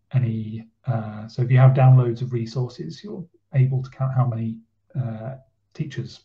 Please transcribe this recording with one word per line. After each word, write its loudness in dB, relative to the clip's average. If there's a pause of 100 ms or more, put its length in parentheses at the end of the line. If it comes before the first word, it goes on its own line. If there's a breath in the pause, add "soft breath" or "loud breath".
(140)
any, -4 (200)
uh, -6
so -6
if -2
you 6
have 8
downloads 6
of -8
resources, -8
you're -14 (300)
able 2
to -14
count -6
how 0
many, -6 (420)
uh, -8 (380)
teachers' -10